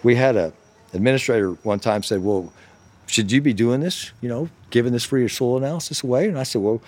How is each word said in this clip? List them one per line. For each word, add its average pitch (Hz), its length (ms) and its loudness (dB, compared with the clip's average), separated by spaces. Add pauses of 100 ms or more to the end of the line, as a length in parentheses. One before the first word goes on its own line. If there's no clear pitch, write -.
we 120 140 6
had 127 200 4
a 82 160 0 (400)
administrator 110 600 2 (100)
one 104 160 -2
time 104 240 0
said, 98 200 -2
"Well, 95 300 -2 (540)
should 104 240 -2
you 131 100 4
be 143 120 2
doing 117 280 2
this, 175 300 -6 (100)
you 120 80 -6
know, 131 200 -6 (220)
giving 120 220 2
this 120 120 -2
free 127 240 0
soil 123 280 -2
analysis 151 460 -6
away?" 131 240 0
And 190 100 -2
I 131 60 -4
said, 113 200 -2
"Well," 110 260 0